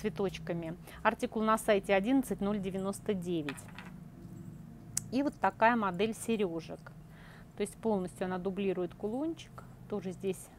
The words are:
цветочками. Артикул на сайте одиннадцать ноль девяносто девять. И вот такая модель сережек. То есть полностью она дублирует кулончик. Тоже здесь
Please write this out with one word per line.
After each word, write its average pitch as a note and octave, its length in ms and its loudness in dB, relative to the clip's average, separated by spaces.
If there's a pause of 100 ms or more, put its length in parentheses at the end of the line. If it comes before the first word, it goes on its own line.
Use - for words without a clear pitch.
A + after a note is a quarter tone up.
цветочками. E3+ 760 -2 (280)
Артикул A3+ 400 2
на A3 160 6
сайте G3+ 340 4
одиннадцать A#3 480 4
ноль G3+ 200 2
девяносто F#3+ 520 -2
девять. E3+ 480 0 (1500)
И B3+ 120 2
вот C#4+ 160 0
такая A3 380 6
модель G#3 380 2
сережек. E3+ 680 0 (760)
То - 60 -8
есть G3+ 160 -2
полностью G3 480 0
она F#3 140 0
дублирует F3+ 560 0
кулончик. C#4 680 -4 (280)
Тоже F#3+ 220 -4
здесь F3+ 360 -4 (100)